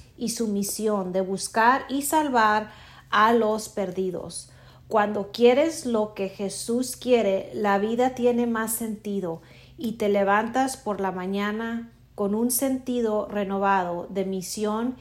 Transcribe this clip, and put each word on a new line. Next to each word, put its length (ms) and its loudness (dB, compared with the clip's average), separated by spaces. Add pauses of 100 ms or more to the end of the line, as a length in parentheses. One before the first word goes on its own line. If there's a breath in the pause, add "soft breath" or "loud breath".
(160 loud breath)
y 140 -4
su 180 -2
misión 640 -2
de 80 2
buscar 680 2
y 140 -2
salvar 680 2 (380 loud breath)
a 220 6
los 360 2
perdidos. 840 -6 (380 loud breath)
Cuando 420 0
quieres 560 4
lo 280 -2
que 160 -4
Jesús 680 -4
quiere, 580 2
la 240 2
vida 380 0
tiene 320 2
más 240 -2
sentido 680 -6 (380 loud breath)
y 140 -4
te 160 -2
levantas 680 2
por 240 -6
la 120 -2
mañana 800 -4 (240)
con 180 -2
un 160 0
sentido 800 -2
renovado 840 0
de 140 -2
misión 760 -4